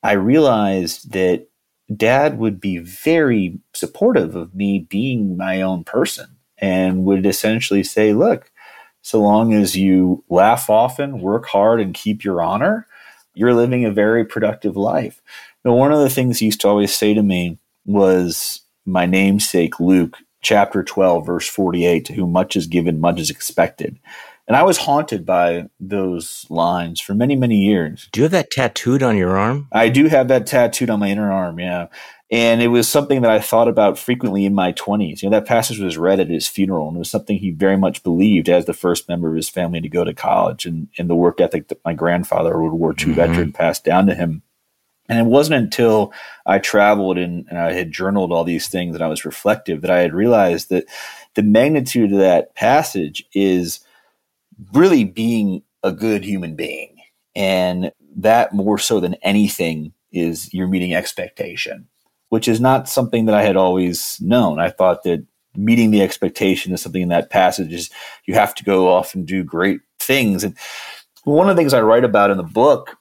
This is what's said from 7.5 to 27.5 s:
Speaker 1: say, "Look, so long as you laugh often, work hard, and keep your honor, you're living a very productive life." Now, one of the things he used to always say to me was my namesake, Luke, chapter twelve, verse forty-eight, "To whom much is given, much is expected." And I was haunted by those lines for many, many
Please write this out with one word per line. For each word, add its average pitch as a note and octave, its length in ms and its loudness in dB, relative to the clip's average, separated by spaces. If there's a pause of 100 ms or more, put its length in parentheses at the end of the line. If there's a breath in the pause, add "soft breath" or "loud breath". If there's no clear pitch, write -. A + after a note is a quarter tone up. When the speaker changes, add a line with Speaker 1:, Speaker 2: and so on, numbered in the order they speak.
Speaker 1:
say, G#2+ 300 2
"Look, C#3+ 380 0 (500 loud breath)
so A2 200 0
long G#2+ 320 4
as F#2+ 240 2
you F#2 520 2
laugh G#2 400 2
often, C3 520 0
work G#2 260 -2
hard, A2 320 2
and F#2+ 140 -4
keep G#2+ 300 -6
your F2+ 180 -2
honor, C3+ 460 -2 (460 loud breath)
you're A#2+ 200 2
living A#2+ 320 2
a G#2+ 60 0
very A2 340 2
productive G#2+ 500 -4
life." G2+ 460 -4 (420 loud breath)
Now, B2 100 2
one C3 180 4
of D3+ 80 4
the C#3 100 4
things B2+ 300 -2
he A2 80 0
used G#2+ 140 -2
to G2+ 60 2
always G2+ 280 2
say G#2+ 180 2
to G#2+ 100 2
me F2 360 -2 (260)
was F#2 760 0 (240)
my F#2 200 0
namesake, F#2+ 760 0
Luke, F2 380 2 (240)
chapter G2+ 420 0
twelve, F2 420 0
verse F2 220 -6
forty-eight, F2 580 0
"To - 80 -14
whom F2+ 180 -2
much F#2 240 0
is E2+ 100 -2
given, E2 340 -2
much E2+ 200 0
is D#2 100 -4
expected." - 680 -4 (480 loud breath)
And A2+ 100 2
I D3+ 60 4
was F#3 160 2
haunted C#3 460 -4
by F2 440 0 (100)
those F#2+ 680 -6
lines E2+ 500 -4
for - 140 -8
many, B2+ 240 0
many A#2+ 220 2